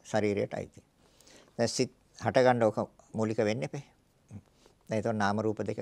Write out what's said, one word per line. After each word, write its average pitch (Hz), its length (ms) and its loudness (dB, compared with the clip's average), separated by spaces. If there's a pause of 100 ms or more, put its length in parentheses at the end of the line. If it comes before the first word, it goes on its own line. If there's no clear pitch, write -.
ශරීරයට 104 520 -2
අයිති. - 300 -12 (680)
දැන් 117 180 0
සිත් - 240 -2 (260)
හට 113 180 2
ගන්න 123 260 6
ඕක 107 260 2 (200)
මූලික 110 300 -2
වෙන්නේ 113 260 0
අපේ. 143 180 -10 (1120)
එතකොට 110 200 -2
නාම 104 240 0
රූප 107 200 -2
දෙක 107 220 -6